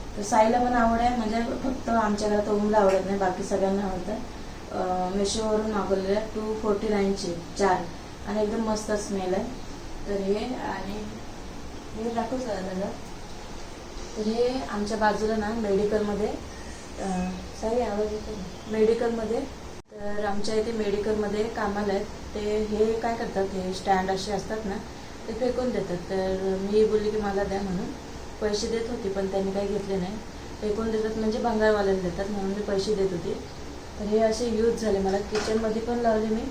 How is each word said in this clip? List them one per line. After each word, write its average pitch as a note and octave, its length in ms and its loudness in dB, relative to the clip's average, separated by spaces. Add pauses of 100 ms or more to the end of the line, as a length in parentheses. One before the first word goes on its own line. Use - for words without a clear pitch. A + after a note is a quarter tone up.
(180)
तर G#3 60 -4
साईला A3+ 360 6
पण B3 140 4
आवड A3+ 260 4
आहे, A#3+ 180 2
म्हणजे A3 240 0 (220)
फक्त - 260 -2
आमच्या G#3+ 400 2
घरात G#3 200 2
ओमला G#3 280 4
आवडत F#3+ 280 6
नाही, G3 120 0
बाकी F#3 260 0
सगळ्यांना G3 400 2
आवडतं. F#3 280 -2 (600)
अं, F#3 400 0
Meesho-वरून G#3+ 600 2
मागवलेले F#3+ 440 2
आहे, A3 100 0
टू G#3+ 340 -4
फोर्टी G#3+ 300 2
नाईनचे G3 520 2 (180)
चार F#3 240 4 (440)
आणि G#3 160 2
एकदम A3+ 200 0
मस्त G#3+ 280 0
स्मेल G3 420 -2
आहे. G#3+ 100 0 (640)
तर G3 160 0
हे A3 320 0
आणि G3+ 500 -4 (880)
हे A3+ 140 -2
दाखव A#3 280 -2
जरा G3 240 -2
दादा. F#3 280 -4 (1300)
तर G#3+ 40 -4
हे A#3+ 480 2
आमच्या G#3 280 -2
बाजूला G#3+ 380 2
ना G#3+ 140 0
मेडिकलमध्ये, G#3 760 2 (720)
अं, F#3 300 -2 (320)
साई A3+ 180 0
आवाज G#3 340 0
येतो G#3+ 180 -6
ना? F#3+ 400 -8
मेडिकलमध्ये, A3+ 680 4 (520)
तर G#3 340 -2
आमच्या G3+ 300 2
इथे A3 160 2
मेडिकलमध्ये G#3 720 0
कामाला G#3 500 0
आहेत. G#3+ 120 0
ते G#3+ 580 -2
हे G#3 300 4
काय A#3 220 0
करतात, G3 380 0
हे F#3 200 -2
स्टँड F#3+ 380 2
असे F#3+ 200 -2
असतात G#3 340 -2
ना, F#3+ 100 -2 (520)
ते A3 60 -6
फेकून B3 360 0
देतात. G3 280 -2
तर F#3+ 600 0 (140)
मी G#3+ 140 8
बोलली G#3+ 260 2
की G#3+ 60 -2
मला G3+ 260 0
द्या F#3+ 180 0
म्हणून, G3 240 -2 (560)
पैसे G#3+ 260 0
देत A3+ 220 -2
होती A3+ 200 -4
पण F#3+ 220 -2
त्यांनी F#3+ 200 0
काही G3+ 160 0
घेतले G3 300 -2
नाही. F#3 200 -4 (440)
फेकून G#3+ 300 0
देतात A3 260 0
म्हणजे A3 200 2
भंगारवाल्याला G#3 640 4
देतात, F3+ 280 -2
म्हणून G3 220 -2
मी G#3 100 -2
पैसे G3+ 340 0
देत F#3+ 160 2
होते. G3 280 -4 (600)
तर G#3 60 -4
हे G#3+ 140 4
असे A3+ 300 4
यूज A3 320 4
झाले, G3 180 2
मला F#3+ 180 2
किचनमध्ये A3 640 0
पण A#3+ 180 0
लावले A3 280 4
मी, A3 220 2